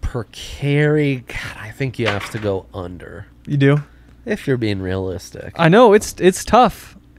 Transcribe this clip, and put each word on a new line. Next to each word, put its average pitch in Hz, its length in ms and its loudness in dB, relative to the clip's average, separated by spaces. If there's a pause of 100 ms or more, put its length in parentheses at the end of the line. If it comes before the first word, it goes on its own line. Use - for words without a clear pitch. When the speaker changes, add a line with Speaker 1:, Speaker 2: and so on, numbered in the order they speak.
Speaker 1:
per - 300 -6
carry. 143 960 0
God, - 320 -12
I 107 120 -16
think 131 260 -6
you 110 100 -2
have 101 240 -4
to 110 80 -8
go 98 340 -4
under. 90 540 -14 (200)
Speaker 2:
You 147 100 -2
do? 143 260 4 (420)
Speaker 1:
If - 220 -6
you're 131 100 0
being 104 240 -2
realistic. 92 760 -8
Speaker 2:
I 165 120 4
know, 220 240 8
it's, - 260 2
it's 180 260 2
tough. - 500 2 (240)